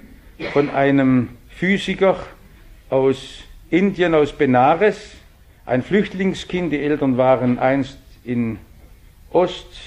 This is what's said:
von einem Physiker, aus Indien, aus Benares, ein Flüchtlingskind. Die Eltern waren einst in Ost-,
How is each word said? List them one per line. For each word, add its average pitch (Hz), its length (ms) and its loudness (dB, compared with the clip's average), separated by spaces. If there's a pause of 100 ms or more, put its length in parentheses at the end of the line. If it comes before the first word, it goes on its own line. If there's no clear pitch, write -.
(520)
von 143 180 0
einem 135 600 2 (180)
Physiker, 190 720 0 (720)
aus 135 480 -2 (320)
Indien, 175 420 0
aus 151 200 2
Benares, 143 840 2 (500)
ein 127 160 -2
Flüchtlingskind. 185 880 -4
Die 147 80 -2
Eltern 139 380 -2
waren 127 400 2
einst 131 400 -2 (260)
in 117 360 -4 (720)
Ost-, - 560 -2